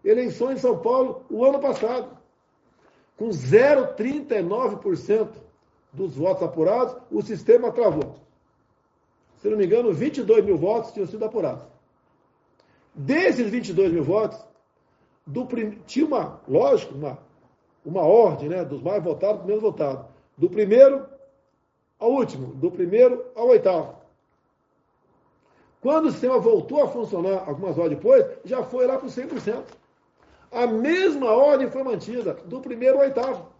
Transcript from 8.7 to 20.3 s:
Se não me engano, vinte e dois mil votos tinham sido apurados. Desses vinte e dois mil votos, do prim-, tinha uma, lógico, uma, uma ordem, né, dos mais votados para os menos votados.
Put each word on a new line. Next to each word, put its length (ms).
Se 100
não 80
me 80
engano, 280
vinte 260
e 40
dois 220
mil 140
votos 340
tinham 140
sido 180
apurados. 400
Desses 540
vinte 200
e 40
dois 200
mil 100
votos, 360
do 220
prim-, 400
tinha 180
uma, 440
lógico, 460
uma, 220
uma 180
ordem, 460
né, 160
dos 180
mais 220
votados 320
para 60
os 40
menos 160
votados. 440